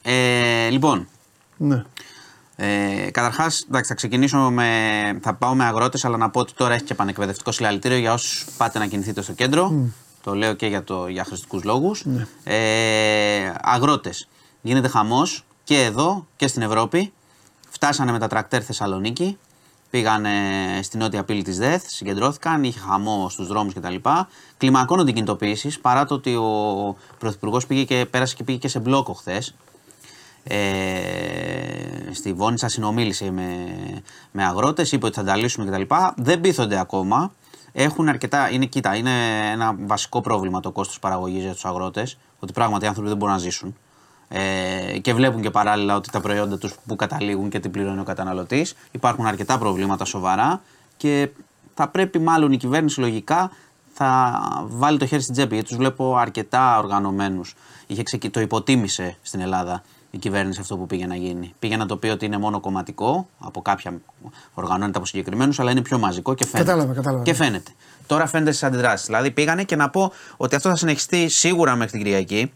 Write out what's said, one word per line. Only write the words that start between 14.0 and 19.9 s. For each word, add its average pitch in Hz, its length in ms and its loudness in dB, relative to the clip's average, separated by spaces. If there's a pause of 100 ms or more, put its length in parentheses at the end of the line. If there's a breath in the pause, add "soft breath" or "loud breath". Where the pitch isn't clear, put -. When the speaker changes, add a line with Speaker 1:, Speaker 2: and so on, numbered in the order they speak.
Speaker 1:
Γίνεται 123 260 2
χαμός 123 560 2 (200)
και 143 180 4
εδώ 151 440 0 (100)
και 143 100 0
στην 131 160 -2
Ευρώπη. 113 500 0 (580 soft breath)
Φτάσανε 139 420 0
με 117 60 0
τα 110 80 0
τρακτέρ 113 380 0
Θεσσαλονίκη. 117 760 -4 (520 soft breath)